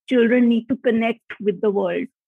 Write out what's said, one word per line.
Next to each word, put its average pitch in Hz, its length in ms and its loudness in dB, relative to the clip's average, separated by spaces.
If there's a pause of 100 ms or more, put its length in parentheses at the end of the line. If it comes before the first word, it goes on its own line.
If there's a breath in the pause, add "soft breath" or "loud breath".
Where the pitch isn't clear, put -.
children 240 400 2
need 233 220 0
to 269 60 -4
connect 226 440 -2 (200)
with 202 200 -4
the 214 100 0
world. 180 360 -2 (220)